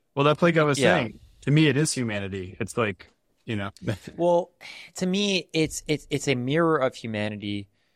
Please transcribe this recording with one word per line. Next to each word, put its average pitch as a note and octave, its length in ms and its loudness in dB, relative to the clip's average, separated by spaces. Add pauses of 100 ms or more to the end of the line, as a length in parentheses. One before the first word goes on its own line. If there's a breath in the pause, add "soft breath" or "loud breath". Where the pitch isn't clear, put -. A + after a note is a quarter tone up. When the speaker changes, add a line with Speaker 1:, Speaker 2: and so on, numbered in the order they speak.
(140)
Speaker 1:
Well, C#3 100 2
that's D3 180 4
like E3+ 140 4
I D#3+ 60 4
was C#3+ 160 2
Speaker 2:
Yeah. B2 200 4
Speaker 1:
saying, A#2 220 -6 (220)
to - 80 -2
me, D3+ 180 6
it C3 80 2
is D3+ 160 0
humanity. G2 680 -6
It's A2 160 -6
like, G#2+ 320 -4 (380)
you A2+ 100 -4
know. G2 140 -6 (120)
<laughs> - 340 -8
Speaker 2:
Well, F3 340 2 (460 loud breath)
to F#3 100 -4
me, G3 460 0
it's, D#3+ 360 -2
it's, D3 220 -2
it's D3 180 -2
a C#3 60 2
mirror D3+ 420 0
of C3 180 0
humanity, G#2 760 -6 (280)